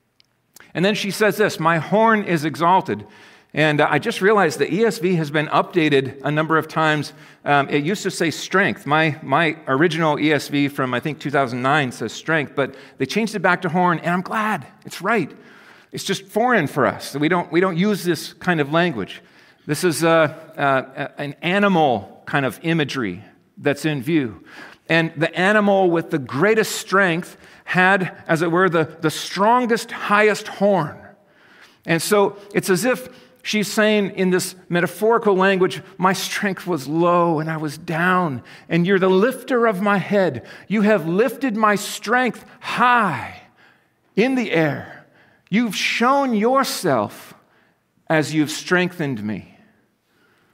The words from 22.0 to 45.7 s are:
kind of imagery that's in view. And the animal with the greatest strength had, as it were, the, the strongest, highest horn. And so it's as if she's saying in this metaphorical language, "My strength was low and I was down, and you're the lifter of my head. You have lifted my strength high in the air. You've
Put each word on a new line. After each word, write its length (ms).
kind 200
of 180
imagery 580
that's 260
in 180
view. 440
And 300
the 200
animal 540
with 180
the 100
greatest 580
strength 580
had, 520
as 140
it 100
were, 180
the, 320
the 100
strongest, 800
highest 560
horn. 500
And 160
so 360
it's 160
as 160
if 220
she's 280
saying 400
in 180
this 260
metaphorical 680
language, 460
"My 140
strength 560
was 200
low 520
and 100
I 80
was 200
down, 640
and 180
you're 140
the 100
lifter 580
of 140
my 160
head. 480
You 140
have 260
lifted 480
my 200
strength 720
high 800
in 200
the 160
air. 540
You've 260